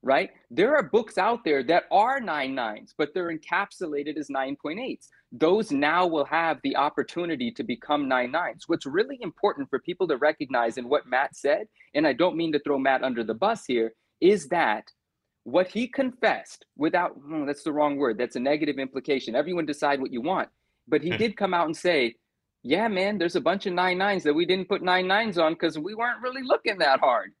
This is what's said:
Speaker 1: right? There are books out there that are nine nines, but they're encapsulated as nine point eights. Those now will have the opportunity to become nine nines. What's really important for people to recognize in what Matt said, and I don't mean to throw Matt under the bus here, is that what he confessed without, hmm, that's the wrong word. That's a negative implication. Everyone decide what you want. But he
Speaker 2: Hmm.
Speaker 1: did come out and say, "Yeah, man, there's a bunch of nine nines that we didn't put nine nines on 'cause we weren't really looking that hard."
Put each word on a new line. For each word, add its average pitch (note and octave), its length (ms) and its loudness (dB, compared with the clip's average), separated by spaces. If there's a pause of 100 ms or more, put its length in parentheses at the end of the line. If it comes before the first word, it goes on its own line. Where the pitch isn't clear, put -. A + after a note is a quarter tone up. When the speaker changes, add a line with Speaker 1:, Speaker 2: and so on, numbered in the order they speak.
Speaker 1:
right? C#3 280 2 (200)
There G3 280 2
are B3+ 60 2
books G#3+ 340 0
out A#3 260 0
there C#3 200 2
that E3 280 2
are A#3+ 300 4
nine C#3+ 340 -4
nines, A2 420 -6
but D3+ 160 -2
they're E3+ 240 -4
encapsulated D#3 800 -4
as D3 120 -8
nine C3+ 260 -2
point D#3 240 -8
eights. - 300 -10 (240)
Those F3 360 2
now D3+ 380 2
will D#3+ 160 0
have D#3 400 0
the C#3 140 -2
opportunity D3 720 -2
to C3 120 -8
become C3+ 440 -2
nine B2+ 240 0
nines. D#3 380 -4
What's E3+ 160 -2
really A3+ 360 -2
important F3 480 -2
for C3 100 -2
people - 280 -4
to D3+ 80 0
recognize B2+ 640 0
in B2 100 -8
what C3+ 200 0
Matt B2+ 280 0
said, D3+ 320 0 (260)
and D3+ 140 2
I C3+ 60 4
don't D#3+ 240 2
mean E3 160 -2
to C#3+ 60 2
throw C#3+ 200 0
Matt C3+ 240 2
under A#2+ 200 -2
the A2 100 -2
bus G3+ 320 0
here, A2+ 280 0 (280)
is F3+ 280 4
that B2 360 0 (580)
what F3 240 2
he A#3 220 -4
confessed - 760 -2 (120)
without, E3 400 0
hmm, D3 280 -6
that's C#3+ 180 -6
the D#3 100 -4
wrong D3 240 2
word. B2 200 0
That's B2 200 -4
a - 20 -4
negative D3 400 0
implication. C3 560 -4
Everyone E3 300 0
decide C#3+ 340 0
what C3 140 -6
you A#2 80 -4
want. D#3+ 260 -2 (400)
But D3+ 160 2
he E3+ 80 -2
Speaker 2:
Hmm. G#3+ 60 -2
Speaker 1:
did A3 200 0
come F#3+ 160 0
out E3+ 120 2
and D#3 100 -4
say, C#3+ 400 2 (520)
"Yeah, F#3+ 200 2
man, G3 320 0
there's E3+ 160 0
a D#3+ 60 2
bunch F#3 260 0
of F#3 60 -2
nine F3+ 260 2
nines G3 240 0
that D3 100 4
we E3 100 2
didn't F#3 240 0
put F#3 140 -2
nine F#3 260 2
nines G3+ 300 0
on E3 180 2
'cause D#3+ 220 -2
we F3 160 -8
weren't A3+ 300 -4
really B3+ 180 -6
looking B3 380 0
that C#3 200 4
hard." A2+ 420 2